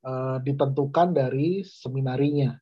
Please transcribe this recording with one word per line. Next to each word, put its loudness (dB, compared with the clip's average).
eh, -4
ditentukan 2
dari 0
seminarinya. -2